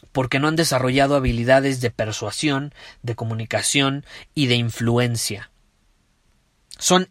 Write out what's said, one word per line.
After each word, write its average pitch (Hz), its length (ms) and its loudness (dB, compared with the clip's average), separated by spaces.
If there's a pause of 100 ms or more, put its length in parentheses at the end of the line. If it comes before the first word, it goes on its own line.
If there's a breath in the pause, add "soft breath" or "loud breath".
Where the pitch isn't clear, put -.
(120)
Porque 131 260 -2
no 143 80 0
han 156 80 0
desarrollado 139 640 2
habilidades 131 640 2
de 120 100 -2
persuasión, 135 840 -4 (300 loud breath)
de 117 140 -6
comunicación 113 880 -2 (280 loud breath)
y 147 140 0
de 120 80 4
influencia. 117 960 -2 (1300)
Son 185 320 2